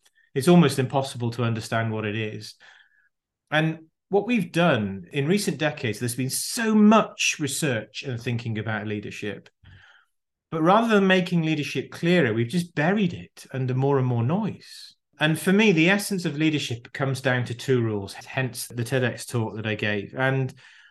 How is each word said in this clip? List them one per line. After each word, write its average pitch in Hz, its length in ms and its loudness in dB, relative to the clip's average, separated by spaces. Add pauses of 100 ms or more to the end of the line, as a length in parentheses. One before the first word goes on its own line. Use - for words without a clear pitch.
(340)
It's 135 140 -2
almost 170 320 8
impossible 127 520 -2
to 123 120 -4
understand 113 480 -2
what 107 140 -4
it 104 100 -4
is. 110 400 -8 (960)
And 160 280 0 (280)
what 202 180 0
we've 220 240 0
done 107 600 0
in 143 160 -2
recent 190 300 0
decades, 151 420 -4
there's 120 160 -4
been 131 140 -4
so 220 440 -2
much - 640 4
research 131 680 -4
and 123 160 -6
thinking 117 380 -4
about 107 300 -4
leadership. 101 640 -8 (1000)
But 160 100 -4
rather 208 260 4
than 202 200 4
making 180 360 2
leadership 151 480 -2
clearer, 170 420 2
we've 117 140 0
just 175 280 -4
buried 175 380 2
it - 400 -16
under 127 200 -2
more 139 240 2
and 131 100 2
more 120 160 0
noise. 170 720 -6 (240)
And 151 200 2
for 185 140 2
me, 208 180 6
the 160 180 4
essence 202 360 -2
of 143 120 -4
leadership 147 560 -2
comes 135 280 -4
down 123 240 0
to 117 80 -8
two 123 280 0
rules, 104 320 -4
hence - 540 -6
the 120 160 -8
ted 127 200 0
X 117 220 -4
talk 110 300 -4
that 110 120 -6
I 107 80 -2
gave. 104 420 -4
And 131 360 0 (380)